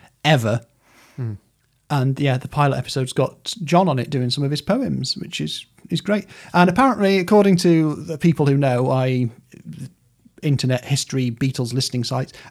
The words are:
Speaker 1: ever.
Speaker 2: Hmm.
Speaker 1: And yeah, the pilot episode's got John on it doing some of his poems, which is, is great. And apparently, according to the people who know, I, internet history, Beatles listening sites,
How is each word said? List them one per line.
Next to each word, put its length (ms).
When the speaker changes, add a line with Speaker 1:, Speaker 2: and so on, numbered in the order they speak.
Speaker 1:
ever. 380
Speaker 2:
Hmm. 180
Speaker 1:
And 280
yeah, 180
the 100
pilot 300
episode's 360
got 400
John 260
on 100
it 100
doing 200
some 140
of 80
his 100
poems, 560
which 240
is, 240
is 120
great. 240
And 160
apparently, 500
according 380
to 380
the 220
people 280
who 120
know, 340
I, 380
internet 420
history, 460
Beatles 420
listening 300
sites, 280